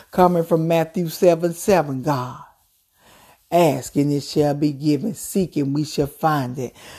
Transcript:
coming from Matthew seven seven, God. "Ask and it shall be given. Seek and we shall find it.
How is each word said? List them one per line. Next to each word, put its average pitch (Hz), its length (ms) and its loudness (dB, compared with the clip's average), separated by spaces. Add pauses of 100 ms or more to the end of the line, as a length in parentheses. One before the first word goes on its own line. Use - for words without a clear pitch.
coming 180 360 4
from 165 220 0
Matthew 165 420 0
seven 170 440 2
seven, 147 480 0
God. 127 380 -4 (1120)
"Ask 156 460 2
and 143 140 2
it 143 120 -2
shall 147 300 0
be 147 180 0
given. 151 440 -2
Seek - 420 -4
and 139 180 0
we 151 80 -2
shall 143 240 -2
find 139 500 -2
it. 127 160 -8 (260)